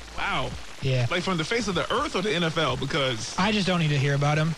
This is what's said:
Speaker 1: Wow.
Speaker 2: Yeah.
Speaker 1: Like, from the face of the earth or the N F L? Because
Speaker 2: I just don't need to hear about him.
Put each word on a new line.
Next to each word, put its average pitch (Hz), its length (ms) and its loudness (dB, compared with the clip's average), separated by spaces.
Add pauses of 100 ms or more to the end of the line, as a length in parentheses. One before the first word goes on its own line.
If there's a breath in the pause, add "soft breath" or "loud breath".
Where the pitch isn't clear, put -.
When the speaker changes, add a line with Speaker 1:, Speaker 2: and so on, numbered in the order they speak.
(180)
Speaker 1:
Wow. 151 320 -2 (320)
Speaker 2:
Yeah. 127 280 2
Speaker 1:
Like, 180 120 0
from 185 160 0
the 156 60 0
face 226 240 0
of 190 60 0
the 151 160 0
earth 294 240 0
or 196 60 0
the 190 140 0
N 175 100 2
F 160 140 0
L? 131 180 2
Because 131 600 -2
Speaker 2:
I 202 140 2
just 202 140 2
don't 180 140 2
need 156 80 2
to 147 100 2
hear 143 160 2
about 143 220 2
him. 156 220 0